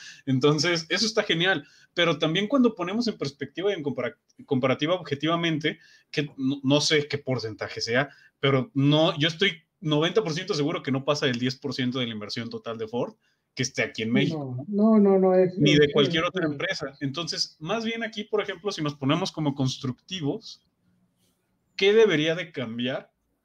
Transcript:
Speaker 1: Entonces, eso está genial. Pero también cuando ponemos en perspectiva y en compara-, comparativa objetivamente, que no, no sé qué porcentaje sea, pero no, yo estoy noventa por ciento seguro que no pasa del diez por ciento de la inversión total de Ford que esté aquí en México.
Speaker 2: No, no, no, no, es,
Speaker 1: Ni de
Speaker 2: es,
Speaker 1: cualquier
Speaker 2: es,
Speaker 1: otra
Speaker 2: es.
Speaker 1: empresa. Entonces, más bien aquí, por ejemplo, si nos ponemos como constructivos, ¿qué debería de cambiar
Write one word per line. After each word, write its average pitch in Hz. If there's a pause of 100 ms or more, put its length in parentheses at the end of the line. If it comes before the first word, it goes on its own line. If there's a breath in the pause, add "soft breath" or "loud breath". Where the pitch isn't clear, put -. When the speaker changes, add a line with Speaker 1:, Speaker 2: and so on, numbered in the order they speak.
(260 loud breath)
Speaker 1:
Entonces, 151
eso 196
está 214
genial. 175 (280 soft breath)
Pero 170
también 170
cuando 247
ponemos 196
en 208
perspectiva 156
y 196
en 160
compara-, 123 (280)
comparativa 135
objetivamente, 165 (320 soft breath)
que 151 (120)
no, 139
no 143
sé 147
qué 143
porcentaje 110
sea, 123 (320 loud breath)
pero 135
no, 151
yo 139
estoy 185 (180)
noventa 165
por 160
ciento 180
seguro 156
que 139
no 135
pasa 147
del 120
diez 127
por 127
ciento 127
de 123
la 117
inversión 110
total 113
de 113
Ford 127 (400)
que 131
esté -
aquí 110
en 113
México. 143
Speaker 2:
No, 127
no, 208
no, 196
no, 190
es, 185
Speaker 1:
Ni 147
de 147
Speaker 2:
es, -
Speaker 1:
cualquier 156
Speaker 2:
es, -
Speaker 1:
otra 165
Speaker 2:
es. 151
Speaker 1:
empresa. 160
Entonces, 156
más 214
bien 226
aquí, 220
por 208
ejemplo, 190
si 170
nos 147
ponemos 160
como 147
constructivos, 139 (1160)
¿qué 196
debería 165
de 170
cambiar 123 (340)